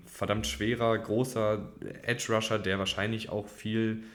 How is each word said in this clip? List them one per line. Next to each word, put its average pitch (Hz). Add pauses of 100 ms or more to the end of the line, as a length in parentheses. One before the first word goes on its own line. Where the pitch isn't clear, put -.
verdammt 104
schwerer, 113
großer 107 (320)
Edge-Rusher, 113
der 98
wahrscheinlich 107
auch 104
viel 110 (120)